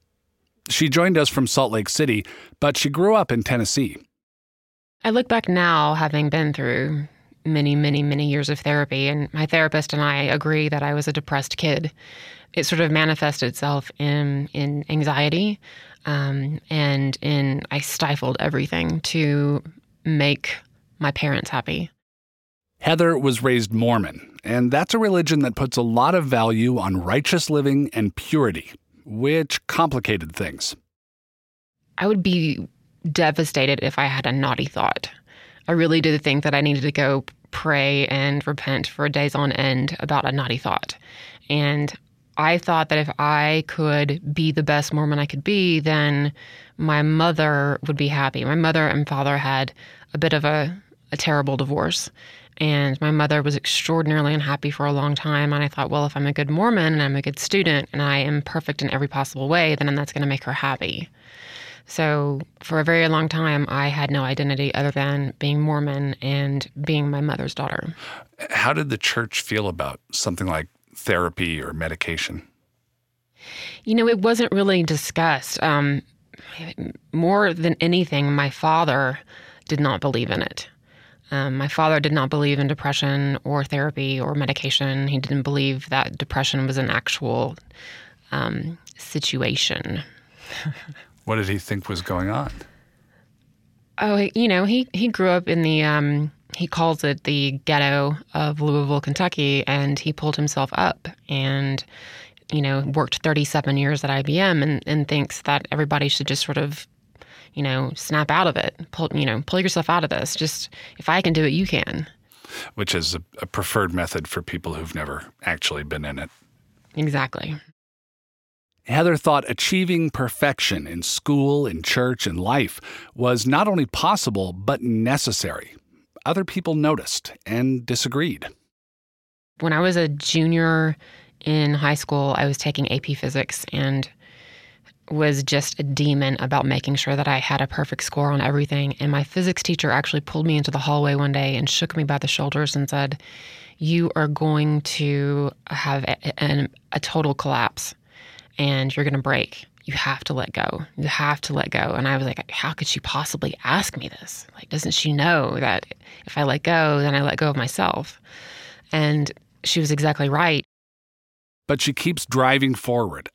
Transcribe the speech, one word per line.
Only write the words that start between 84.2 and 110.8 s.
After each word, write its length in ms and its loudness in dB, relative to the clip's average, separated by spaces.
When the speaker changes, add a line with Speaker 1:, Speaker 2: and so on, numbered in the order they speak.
Speaker 2:
or 140 -2
medication. 720 0
He 100 0
didn't 220 -2
believe 480 -2
that 280 -2
depression 480 -2
was 120 -2
an 120 0
actual, 680 -2
um, 460 -4
situation. 1040 -4
<laughs> 100 -4
Speaker 1:
What 120 0
did 100 0
he 100 0
think 300 -6
was 140 -6
going 280 -4
on? 220 -4
Speaker 2:
Oh, 180 2
he, 180 2
you 100 4
know, 200 4
he, 260 2
he 160 0
grew 220 2
up 180 2
in 140 2
the, 200 4
um, 520 2
he 140 -4
calls 380 0
it 180 -2
the 400 0
ghetto 540 2
of 260 -2
Louisville, 400 2
Kentucky, 640 0
and 320 0
he 140 -4
pulled 240 -2
himself 380 0
up 340 0
and, 520 0
you 100 2
know, 200 0
worked 300 0
thirty-seven 540 0
years 260 0
at 60 -2
I 120 0
B 160 0
M 240 4
and, 240 0
and 220 0
thinks 360 -2
that 280 0
everybody 380 0
should 180 -2
just 180 0
sort 120 -2
of, 280 -4
you 100 -4
know, 320 -2
snap 340 -2
out 180 4
of 100 0
it, 180 -2
pull, 240 -4
you 100 0
know, 220 0
pull 140 0
yourself 280 0
out 140 2
of 60 0
this. 260 -4
Just, 360 -4